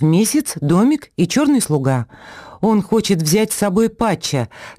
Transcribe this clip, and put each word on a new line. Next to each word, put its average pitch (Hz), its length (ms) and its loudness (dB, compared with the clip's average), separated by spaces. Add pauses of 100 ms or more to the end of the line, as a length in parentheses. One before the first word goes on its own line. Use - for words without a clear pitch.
в - 40 2
месяц, 208 560 0
домик 202 560 0
и 180 120 0
чёрный 285 320 2
слуга. 135 460 -2 (540)
Он 214 220 2
хочет 202 400 0
взять 208 300 0
с - 40 -6
собой 208 320 0
Патча, 165 600 -2 (300)